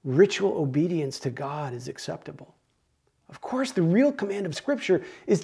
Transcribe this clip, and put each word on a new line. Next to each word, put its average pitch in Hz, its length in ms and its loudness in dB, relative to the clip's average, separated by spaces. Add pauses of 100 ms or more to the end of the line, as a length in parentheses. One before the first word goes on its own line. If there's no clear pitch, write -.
ritual 185 540 4
obedience 147 600 0
to 131 140 -4
God 139 420 -8
is 120 140 -10
acceptable? - 640 -12 (760)
Of - 120 -20
course, 262 300 -4
the 185 100 0
real 170 300 4
command 202 340 -4
of 160 80 -6
Scripture 220 480 0 (240)
is 202 180 4